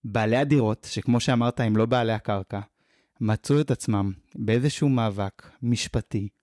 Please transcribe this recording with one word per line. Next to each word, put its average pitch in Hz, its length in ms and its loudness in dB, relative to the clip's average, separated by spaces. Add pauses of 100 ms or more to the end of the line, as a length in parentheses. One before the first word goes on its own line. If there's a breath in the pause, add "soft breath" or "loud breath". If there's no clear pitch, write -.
ובעלי 110 320 0
הדירות, 139 520 2
שכמו 120 300 0
שאמרת, 120 400 0
הם 110 180 2
לא 110 80 4
בעלי 117 280 0
הקרקע, 104 460 -4 (640)
מצאו 113 400 2
את 139 100 -2
עצמם 101 400 0 (240)
באיזשהו 123 540 0
מאבק 104 600 -2 (120)
משפטי 110 680 -2 (140)